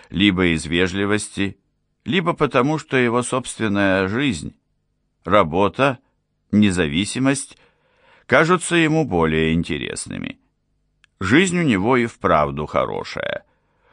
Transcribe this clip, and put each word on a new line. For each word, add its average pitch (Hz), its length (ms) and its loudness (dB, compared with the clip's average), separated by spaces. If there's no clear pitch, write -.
либо 92 440 2
из 78 120 -4
вежливости – 98 920 -2
либо 165 300 -2
потому, 143 440 0
что - 180 -6
его 120 260 2
собственная 101 840 -2
жизнь, 107 480 -4
работа, 98 760 2
независимость 101 1080 0
кажутся 165 500 2
ему 160 280 2
более 80 500 2
интересными. 50 840 -6
Жизнь 170 400 0
у 175 40 -2
него 120 340 0
и 120 100 0
вправду 76 600 0
хорошая. - 760 -6